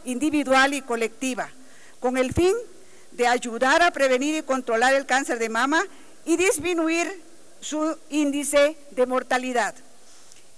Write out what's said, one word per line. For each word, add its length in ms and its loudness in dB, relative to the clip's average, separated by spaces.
individual 720 2
y 80 -4
colectiva, 680 -4
con 160 0
el 160 0
fin 200 4
de 140 0
ayudar 560 2
a 100 6
prevenir 440 2
y 80 -4
controlar 500 2
el 120 2
cáncer 340 0
de 80 0
mama 340 2
y 100 2
disminuir 880 0
su 360 -4
índice 680 2
de 140 0
mortalidad. 680 -2